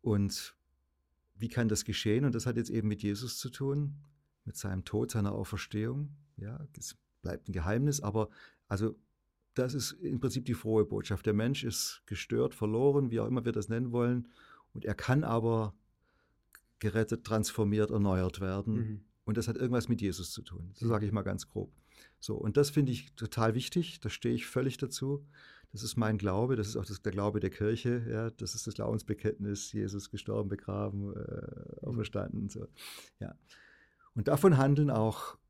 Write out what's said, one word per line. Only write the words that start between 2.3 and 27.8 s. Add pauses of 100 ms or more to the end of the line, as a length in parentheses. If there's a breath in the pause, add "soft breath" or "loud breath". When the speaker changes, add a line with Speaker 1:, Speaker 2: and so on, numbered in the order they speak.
Speaker 1:
das
hat
jetzt
eben
mit
Jesus
zu
tun, (500)
mit
seinem
Tod,
seiner
Auferstehung. (260)
Ja, (120)
es (260)
bleibt
ein
Geheimnis,
aber (400 loud breath)
also (580)
das
ist
im
Prinzip
die
frohe
Botschaft.
Der
Mensch
ist
gestört,
verloren,
wie
auch
immer
wir
das
nennen
wollen. (440 loud breath)
Und
er
kann
aber (1040)
gerettet,
transformiert,
erneuert
werden.
Speaker 2:
Mhm. (240)
Speaker 1:
Und
das
hat
irgendwas
mit
Jesus
zu
tun.
So
Speaker 2:
Mhm.
Speaker 1:
sage
ich
mal
ganz
grob. (480 loud breath)
So,
und
das
finde
ich
total
wichtig.
Da
stehe
ich
völlig
dazu. (480 loud breath)
Das
ist
mein
Glaube.
Das
ist
auch
das,
der
Glaube
der
Kirche.